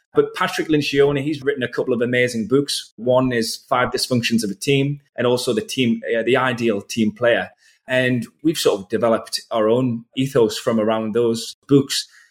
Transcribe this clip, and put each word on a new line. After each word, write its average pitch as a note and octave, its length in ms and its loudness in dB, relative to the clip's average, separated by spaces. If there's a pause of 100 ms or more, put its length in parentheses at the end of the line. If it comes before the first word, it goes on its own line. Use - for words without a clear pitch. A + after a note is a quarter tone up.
(140)
But - 220 0
Patrick F#3 320 -2
Lencioni, C#3+ 560 2
he's D3 180 -4
written C3 220 -2
a A#2 40 0
couple B2+ 260 -2
of A#2 80 0
amazing B2 460 0
books. - 500 0
One B2+ 340 2
is A2+ 240 -2
Five B2 340 -2
Dysfunctions A#2 540 0
of G2 80 -4
a - 40 -10
Team C#3+ 460 0 (140)
and B2 100 -2
also B2 280 0
the G#2+ 80 0
team, A2+ 400 -2 (140)
uh, A2+ 60 0
The A#2+ 160 2
Ideal A#2 460 0
Team G#2+ 280 -2
Player. G#2+ 380 0 (400)
And B2+ 380 0 (160)
we've D#3+ 140 0
sort G2 240 0
of - 80 -18
developed A2+ 500 0 (100)
our A2 200 0
own A#2+ 340 0 (140)
ethos C3 400 2
from A#2 200 0
around A2 360 0
those A2+ 420 -2 (140)
books. - 360 2 (260)